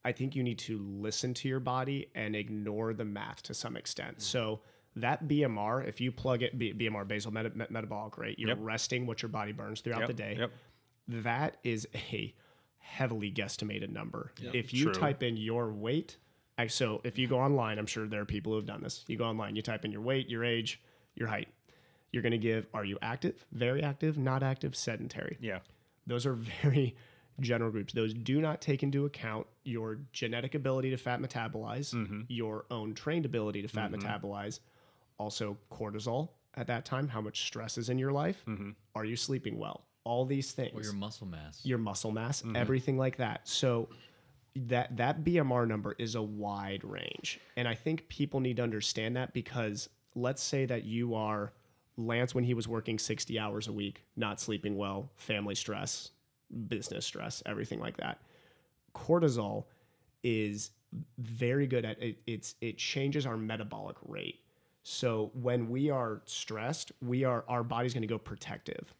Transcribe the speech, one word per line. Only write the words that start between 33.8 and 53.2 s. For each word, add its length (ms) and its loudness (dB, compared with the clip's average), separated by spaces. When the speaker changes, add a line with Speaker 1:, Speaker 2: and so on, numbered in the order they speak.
Speaker 2:
Mm-hmm. 160 -2
Speaker 1:
metabolize, 540 -4
also 400 -2
cortisol 580 -2
at 140 -6
that 160 0
time, 240 0
how 120 -2
much 260 -4
stress 320 -6
is 120 -2
in 80 4
your 140 2
life, 340 0
Speaker 2:
Mm-hmm. 240 -4
Speaker 1:
are 100 -2
you 120 0
sleeping 420 0
well? 240 -6
All 200 4
these 280 0
things. 260 -2
Speaker 3:
Or 60 -6
your 80 -2
muscle 340 -6
mass. 400 -8
Speaker 1:
Your 120 4
muscle 340 0
mass, 280 0
Speaker 2:
Mm-hmm. 160 -4
Speaker 1:
everything 400 4
like 200 2
that. 320 -2
So 400 4
that, 420 0
that 280 4
B 140 6
M 140 6
R 140 6
number 320 0
is 160 0
a 80 2
wide 600 -2
range. 560 -6
And 100 2
I 80 2
think 340 -2
people 320 0
need 180 2
to 40 4
understand 540 2
that 180 -2
because 540 -2
let's 280 0
say 220 2
that 200 0
you 320 2
are 360 0
Lance 360 2
when 100 4
he 100 4
was 140 -2
working 300 0
sixty 400 0